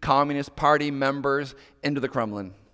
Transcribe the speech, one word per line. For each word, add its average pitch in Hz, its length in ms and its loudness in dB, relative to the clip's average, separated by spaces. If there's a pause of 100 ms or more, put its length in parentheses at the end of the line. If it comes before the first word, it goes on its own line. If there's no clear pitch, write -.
Communist 143 540 0
Party 147 360 2
members 139 640 -2 (280)
into 143 180 -2
the 127 80 -4
Kremlin 104 440 -4 (200)